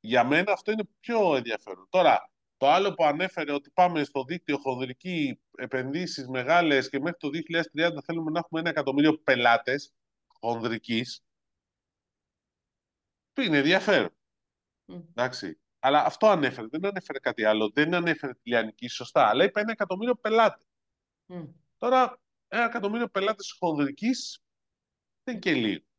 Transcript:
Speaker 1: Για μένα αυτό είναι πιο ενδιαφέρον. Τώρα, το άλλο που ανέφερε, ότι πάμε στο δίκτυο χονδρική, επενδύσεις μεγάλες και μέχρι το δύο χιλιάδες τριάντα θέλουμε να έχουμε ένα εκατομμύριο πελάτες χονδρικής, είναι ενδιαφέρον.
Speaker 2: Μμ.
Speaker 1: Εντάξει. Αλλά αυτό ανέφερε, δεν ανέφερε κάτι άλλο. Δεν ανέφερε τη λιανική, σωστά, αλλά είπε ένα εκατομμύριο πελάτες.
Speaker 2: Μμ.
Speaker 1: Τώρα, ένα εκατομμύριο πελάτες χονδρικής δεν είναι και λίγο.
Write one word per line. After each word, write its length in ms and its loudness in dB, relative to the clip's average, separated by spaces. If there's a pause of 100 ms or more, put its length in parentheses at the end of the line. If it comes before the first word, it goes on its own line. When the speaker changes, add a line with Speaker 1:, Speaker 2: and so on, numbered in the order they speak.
Speaker 1:
Για 240 2
μένα 280 2
αυτό 200 -4
είναι 160 -4 (120)
πιο 360 2
ενδιαφέρον. 540 -6
Τώρα, 400 4 (260)
το 120 2
άλλο 260 4
που 100 0
ανέφερε, 480 -2
ότι 180 -6
πάμε 340 2
στο 200 -6
δίκτυο 340 -6
χονδρική, 840 -6 (160)
επενδύσεις 720 -6
μεγάλες 600 2
και 120 -4
μέχρι 180 -6
το 100 -8
δύο 120 -6
χιλιάδες 300 -4
τριάντα 320 -2
θέλουμε 280 -6
να 80 -2
έχουμε 220 -6
ένα 80 -4
εκατομμύριο 500 2
πελάτες 760 2 (480)
χονδρικής, 840 -4 (2000)
είναι 240 2
ενδιαφέρον. 520 4 (760)
Speaker 2:
Μμ. 100 -18
Speaker 1:
Εντάξει. 600 -8 (280)
Αλλά 200 4
αυτό 220 0
ανέφερε, 400 2
δεν 200 -8
ανέφερε 320 -8
κάτι 260 -4
άλλο. 300 2
Δεν 200 2
ανέφερε 380 -2
τη 100 -18
λιανική, 460 -2
σωστά, 380 0
αλλά 180 4
είπε 160 -2
ένα 120 -4
εκατομμύριο 420 -4
πελάτες. 520 0 (600)
Speaker 2:
Μμ. 180 -14 (340)
Speaker 1:
Τώρα, 420 2 (280)
ένα 160 -2
εκατομμύριο 440 -4
πελάτες 500 -4
χονδρικής 840 -2 (800)
δεν 120 -8
είναι 80 -10
και 100 0
λίγο. 320 -2 (140)